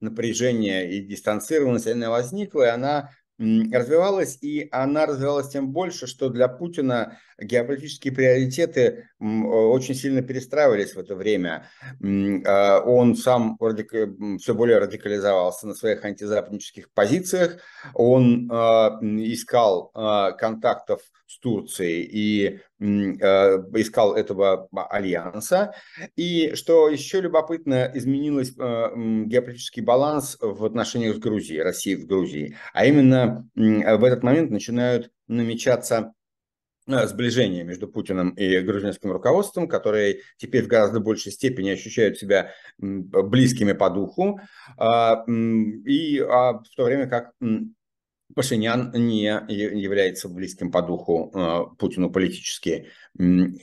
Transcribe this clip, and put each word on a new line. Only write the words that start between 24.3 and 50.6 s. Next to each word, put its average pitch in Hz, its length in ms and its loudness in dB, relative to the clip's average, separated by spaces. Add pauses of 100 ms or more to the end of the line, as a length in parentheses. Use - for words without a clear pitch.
альянса. 95 1040 -4 (420)
И 170 380 -2
что 160 340 4
ещё 151 320 -2
любопытно, 156 720 -2
изменилась, 139 640 -2
э, 127 40 -8
м, 113 680 -2
геополитический 120 540 -4
баланс 135 580 0
в 104 240 -4
отношениях 110 520 -2
с - 20 -10
Грузией, 85 440 -4
России 92 340 -2
в 78 100 -14
Грузии. 76 500 -2 (160)
А 107 140 2
именно, 131 600 4 (100)
м, 110 420 4
в 110 60 4
этот 123 180 2
момент 139 280 2
начинают 120 600 -2 (160)
намечаться, 117 880 -2 (720)
э, 127 200 0
сближения 101 560 0
между 90 260 -10
Путиным 92 420 -4
и 92 300 2
грузинским 98 520 -4
руководством, 165 560 0
которые 104 520 0 (180)
теперь 123 260 -2
в 104 40 -8
гораздо 110 320 4
большей 101 300 -4
степени 127 380 -4
ощущают 98 480 0
себя, 98 360 0 (280)
м, 98 220 -6
близкими 101 720 2
по 95 180 2
духу. 175 500 -2 (380)
А, 113 500 2
м, 113 540 -2
и, 143 380 0
а, 123 340 2
в 110 100 -12 (100)
то 135 100 -2
время 131 220 0
как, 120 260 -6 (100)
м, 110 320 -4 (600)
Пашинян 120 600 -2
не 117 280 0
я-, 107 260 -2
является 101 800 -2
близким 90 420 -10